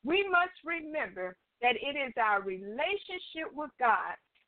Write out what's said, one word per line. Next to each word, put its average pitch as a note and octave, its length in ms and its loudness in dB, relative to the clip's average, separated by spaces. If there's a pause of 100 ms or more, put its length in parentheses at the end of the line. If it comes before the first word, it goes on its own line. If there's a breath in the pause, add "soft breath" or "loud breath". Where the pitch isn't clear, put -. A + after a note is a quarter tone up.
We F#4 200 2
must F4+ 400 4
remember C#4+ 720 -4 (240)
that A#3+ 160 4
it C#4 240 -4
is B3+ 160 -4
our G#3+ 240 4
relationship D4+ 1120 -4
with D4 260 -8
God F#3 380 2 (320)